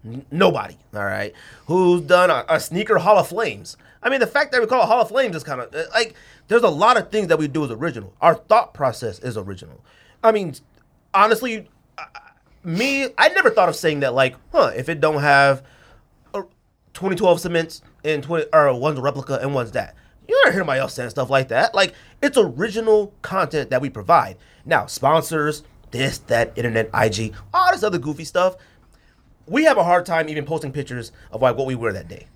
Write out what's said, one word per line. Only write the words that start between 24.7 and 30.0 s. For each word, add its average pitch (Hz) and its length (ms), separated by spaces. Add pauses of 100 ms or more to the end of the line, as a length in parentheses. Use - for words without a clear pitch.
sponsors, 151 760 (280)
this, 131 280
that, 117 380
internet, 113 360
I 110 160
G, 107 240 (220)
all 359 180
this 370 100
other 196 160
goofy 151 260
stuff, 185 320 (920)
we 254 180
have 277 140
a 185 60
hard 175 200